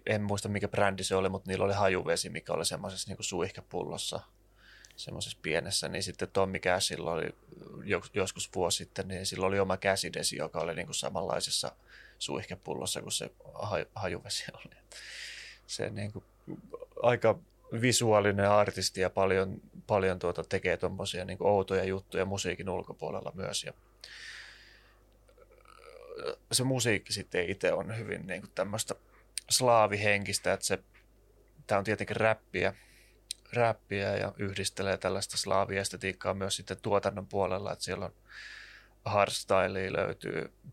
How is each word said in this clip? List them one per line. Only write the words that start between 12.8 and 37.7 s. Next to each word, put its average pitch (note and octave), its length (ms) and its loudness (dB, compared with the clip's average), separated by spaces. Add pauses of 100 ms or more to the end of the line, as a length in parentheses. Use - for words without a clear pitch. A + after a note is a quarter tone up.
kuin - 100 -10
se - 200 -4 (220)
haju-, - 420 -4
hajuvesi F#2 580 -4
oli. - 220 -18 (920)
Se - 220 -4
niinku G#2 340 -8 (800)
aika A#2 360 6 (420)
visuaalinen G#2 680 6
artisti G2 520 4
ja F2+ 80 4
paljon, F#2+ 520 2 (260)
paljon F#2+ 320 4
tuota F2 240 -2
tekee F2 340 0
tommosia F#2 480 -4
niinku G2 220 -2
outoja F#2+ 360 4
juttuja F#2+ 420 -2
musiikin F#2+ 440 -4
ulkopuolella - 680 -6
myös. - 280 -4
Ja - 100 -10 (2750)
se B2+ 120 2
musiikki B2 500 2
sitten F2+ 360 0
itse F#2 240 2
on G2+ 240 -2
hyvin G2 300 -6
niinku F#2 280 -8
tämmöstä G2+ 400 -2 (540)
slaavihenkistä, G2+ 1040 4
että - 120 -2
se, F#2 140 2 (880)
tää G#2 100 4
on G2 60 4
tietenkin G#2 320 -2
räppiä, - 580 2 (800)
räppiä G2+ 640 0
ja G2 200 -2
yhdistelee G2 600 -2
tällaista F#2+ 400 -2
slaaviestetiikkaa G2 960 0
myös G2 220 -2
sitten F#2+ 260 -8
tuotannon G2 460 0
puolella, G2 440 0